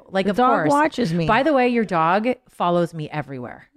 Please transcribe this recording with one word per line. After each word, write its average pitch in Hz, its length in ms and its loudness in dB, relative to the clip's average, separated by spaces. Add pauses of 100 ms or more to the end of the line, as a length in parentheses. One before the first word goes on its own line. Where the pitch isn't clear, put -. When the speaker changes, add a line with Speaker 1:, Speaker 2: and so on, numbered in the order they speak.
Speaker 1:
Like, 190 180 -2
Speaker 2:
The 202 40 0
Speaker 1:
of 190 60 -2
Speaker 2:
dog 254 180 4
Speaker 1:
course. 220 160 0
Speaker 2:
watches 285 420 0
me. 170 140 -2
Speaker 1:
By 226 160 2
the 311 100 2
way, 254 160 2
your 233 160 0
dog 180 440 0 (200)
follows 175 460 -2
me 151 160 -10
everywhere. 139 640 -12